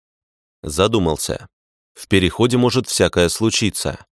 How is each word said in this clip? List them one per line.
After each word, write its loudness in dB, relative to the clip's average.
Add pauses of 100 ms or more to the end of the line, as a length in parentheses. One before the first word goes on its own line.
(600)
Задумался. -2 (480)
В -20
переходе 2
может 0
всякое 2
случиться. -4 (120)